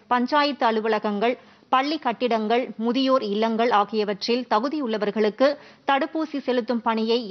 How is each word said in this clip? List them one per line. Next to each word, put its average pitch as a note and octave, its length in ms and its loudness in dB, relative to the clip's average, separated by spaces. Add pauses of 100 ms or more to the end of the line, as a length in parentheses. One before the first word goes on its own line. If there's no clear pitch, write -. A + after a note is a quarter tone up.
(120)
பஞ்சாயத்து C4+ 540 0
அலுவலகங்கள், A3 680 0 (380)
பள்ளி C#4+ 260 0
கட்டிடங்கள், A#3 680 0 (100)
முதியோர் C4 560 2
இல்லங்கள் A3+ 480 0
ஆகியவற்றில் G#3 720 -2
தகுதியுள்ளவர்களுக்கு A3 960 0 (400)
தடுப்பூசி C#4+ 580 -2
செலுத்தும் B3 400 -2
பணியை A3+ 320 0 (120)